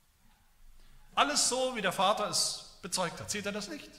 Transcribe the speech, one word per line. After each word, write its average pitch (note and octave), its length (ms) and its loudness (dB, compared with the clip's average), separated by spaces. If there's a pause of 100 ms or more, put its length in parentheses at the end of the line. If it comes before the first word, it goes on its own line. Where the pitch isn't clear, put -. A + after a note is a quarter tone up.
(1160)
Alles C#4 320 4
so, B3+ 300 0
wie G#3 40 -4
der F#3 120 0
Vater G#3 340 2
es - 540 -2
bezeugt F3+ 400 -4
hat. F#2+ 100 -6
Seht G#3 140 -4
ihr G3+ 80 -4
das G#3 160 -6
nicht? D4+ 300 -12